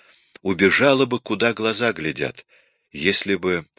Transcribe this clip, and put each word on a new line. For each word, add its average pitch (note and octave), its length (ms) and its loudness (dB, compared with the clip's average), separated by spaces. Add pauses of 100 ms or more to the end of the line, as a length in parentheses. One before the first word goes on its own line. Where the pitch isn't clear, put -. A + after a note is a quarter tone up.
(400)
убежала G2 640 4
бы, B2 160 -2
куда G#2+ 320 0
глаза A2 400 -2
глядят, D2+ 540 -6 (460)
если F#2+ 420 -2
бы F2 320 -4 (120)